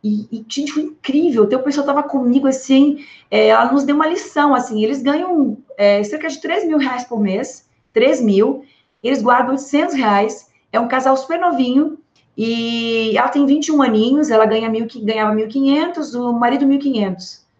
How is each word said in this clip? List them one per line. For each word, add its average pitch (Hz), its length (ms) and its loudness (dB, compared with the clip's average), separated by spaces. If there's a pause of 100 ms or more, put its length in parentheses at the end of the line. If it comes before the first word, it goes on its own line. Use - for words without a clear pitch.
E, 214 280 -4
e, 220 180 -12
gente, 285 220 -6
foi 302 120 -4
incrível. 262 640 0
Teu 254 140 0
pessoal 285 240 -2
tava 285 180 0
comigo, 262 440 0
assim, 269 580 2 (260)
é, 214 160 4
ela 226 240 4
nos 277 120 2
deu 285 120 0
uma 302 120 2
lição, 294 460 0
assim, 226 300 0
eles 262 180 -2
ganham, 294 560 0 (200)
é, 202 260 4
cerca 302 240 -6
de 294 140 -10
três 370 240 -4
mil 311 120 0
reais 254 280 -2
por 220 160 -4
mês, 202 480 -4 (240)
três 254 280 2
mil, 220 440 2 (360)
eles 247 200 -2
guardam 247 300 2
oitocentos 294 420 -2
reais, 214 560 -2 (240)
é 233 60 0
um 240 100 -2
casal 262 260 2
super 330 240 -4
novinho, 285 580 0 (380)
e 226 800 -2
ela 254 120 0
tem 285 160 0
vinte 294 220 0
e 311 40 -4
um 285 100 2
aninhos, 247 480 2
ela 220 160 4
ganha 220 240 -2
mil, 226 180 -4 (160)
ganhava 214 300 -2
mil 214 120 -2
e 214 40 -12
quinhentos, 277 680 -2
o 240 180 -2
marido 247 320 0
mil 277 140 2
e - 20 -4
quinhentos. 214 640 -4 (140)